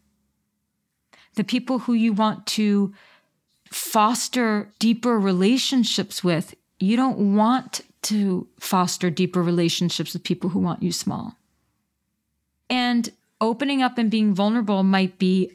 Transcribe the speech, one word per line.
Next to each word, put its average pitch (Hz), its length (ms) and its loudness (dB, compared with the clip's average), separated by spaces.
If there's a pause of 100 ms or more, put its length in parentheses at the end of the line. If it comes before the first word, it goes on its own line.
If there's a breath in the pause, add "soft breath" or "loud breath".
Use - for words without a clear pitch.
(1400 soft breath)
The 208 80 -2
people 247 360 -2
who - 140 -2
you 226 200 2
want 214 340 -2
to 202 460 2 (800 loud breath)
foster 220 1080 0
deeper 233 420 0
relationships 202 1040 0
with, 170 320 -2 (240)
you 196 180 0
don't 208 380 0
want 233 460 0 (220)
to 202 440 -2 (120)
foster 180 500 0
deeper 180 320 0
relationships 170 720 -2
with 175 100 -10
people 180 280 -4
who 190 80 -2
want 175 240 -4
you 175 80 -2
small. - 440 -8 (1300)
And 247 400 0 (300)
opening 262 420 0
up 247 160 0
and 226 140 0
being 214 240 2
vulnerable 202 480 2
might 190 340 2
be 185 380 2